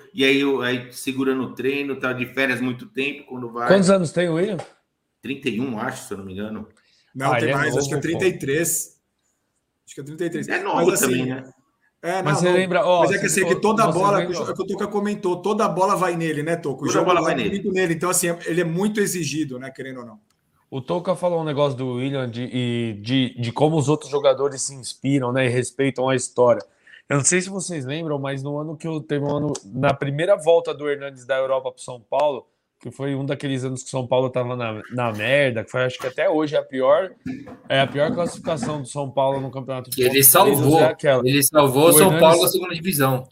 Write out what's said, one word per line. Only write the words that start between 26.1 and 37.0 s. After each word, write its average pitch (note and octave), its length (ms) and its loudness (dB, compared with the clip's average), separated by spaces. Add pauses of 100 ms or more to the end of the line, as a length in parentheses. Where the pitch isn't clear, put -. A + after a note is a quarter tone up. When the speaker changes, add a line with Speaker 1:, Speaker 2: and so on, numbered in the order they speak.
Speaker 2:
história. A#2+ 440 4 (480)
Eu C#3+ 100 2
não C3+ 60 0
sei F3+ 160 2
se F#3 80 -6
vocês F3+ 360 -8
lembram, D3+ 340 -4
mas C#3 240 -6
no C#3+ 160 -6
ano D3+ 180 -8
que D#3 100 -10
eu, D#3+ 140 -6
teve C#3+ 240 -2
um D3 120 -2
ano, D3 160 -2 (120)
na B2 300 0
primeira D3 420 0
volta E3 380 2
do D3 160 -6
Hernandes C3+ 340 -8
da C3 120 0
Europa C3 340 -2
pro - 100 -16
São B2+ 200 -14
Paulo, C3+ 440 -2 (360)
que B2+ 100 -14
foi C#3 240 -6
um C3+ 100 -4
daqueles C3+ 400 -4
anos C3 180 -8
que - 40 -16
o - 40 -16
São C3 180 -4
Paulo C3 200 2
tava B2 280 -4
na, A2 260 -6 (100)
na A#2+ 200 -2
merda, A#2 520 2
que - 60 -20
foi, B2+ 140 0
acho B2+ 160 -4
que - 80 -4
até D3+ 200 -2
hoje D#3 280 0
é - 20 2
a C#3 60 -2
pior, C#3 480 2 (560)